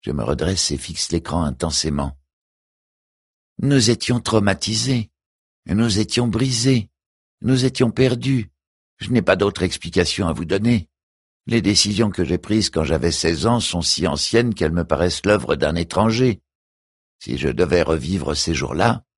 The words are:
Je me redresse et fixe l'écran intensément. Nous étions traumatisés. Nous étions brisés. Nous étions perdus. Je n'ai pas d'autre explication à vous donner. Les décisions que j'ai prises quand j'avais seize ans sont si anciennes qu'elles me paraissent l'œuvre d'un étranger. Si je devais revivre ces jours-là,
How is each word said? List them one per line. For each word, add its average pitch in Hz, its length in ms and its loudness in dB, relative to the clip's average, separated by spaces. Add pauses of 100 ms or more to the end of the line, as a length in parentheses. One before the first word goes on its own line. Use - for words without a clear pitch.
Je - 100 -6
me 71 100 -2
redresse 78 480 -2
et 71 60 -2
fixe - 340 -8
l'écran 82 320 -2
intensément. 71 720 -4 (1400)
Nous 135 320 4
étions 120 300 0
traumatisés. 110 880 0 (560)
Nous 104 320 2
étions 117 300 0
brisés. 120 640 0 (500)
Nous 127 240 2
étions 127 260 2
perdus. 127 640 0 (460)
Je 95 120 -8
n'ai 123 100 4
pas 92 140 2
d'autre 98 300 0
explication 87 640 -2
à 80 40 0
vous 82 120 -6
donner. 101 440 0 (580)
Les 113 140 0
décisions 104 500 2
que 90 140 -2
j'ai 82 140 0
prises 107 320 0
quand 80 140 0
j'avais 76 260 0
seize 82 360 0
ans 120 120 2
sont 87 240 -2
si - 240 -2
anciennes 110 480 0
qu'elles 80 180 0
me 85 120 0
paraissent 80 420 0
l'œuvre 85 300 2
d'un 76 180 0
étranger. 110 640 0 (800)
Si 62 180 -8
je 67 120 -2
devais 85 340 2
revivre 78 520 -2
ces 82 200 -2
jours-là, 82 500 -2 (120)